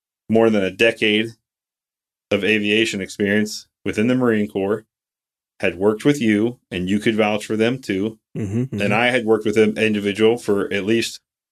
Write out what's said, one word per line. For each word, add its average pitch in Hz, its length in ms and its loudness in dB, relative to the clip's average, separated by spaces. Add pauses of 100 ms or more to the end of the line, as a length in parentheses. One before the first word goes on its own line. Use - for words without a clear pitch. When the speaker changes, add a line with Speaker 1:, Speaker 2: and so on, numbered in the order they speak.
(280)
Speaker 1:
more 113 220 4
than 104 120 2
a 92 80 -2
decade 113 580 2 (1000)
of 101 140 0
aviation 107 560 0
experience 104 680 -2 (180)
within 107 220 -2
the 127 60 0
Marine 110 340 0
Corps, 104 360 -4 (760)
had 87 180 -2
worked 107 260 0
with 143 160 2
you, 110 380 0 (120)
and 90 200 -4
you 104 80 2
could 110 180 0
vouch 107 300 0
for 110 100 -4
them 120 240 0
too. 104 380 -4 (180)
Speaker 2:
Mm-hmm, 110 280 -4
mm-hmm. 104 180 -8
Speaker 1:
And 101 100 0
I 117 140 2
had 123 180 0
worked 110 220 2
with 107 100 -2
an 107 220 4
individual 107 580 0
for 101 340 -2
at 98 140 -4
least, 113 360 -2 (320)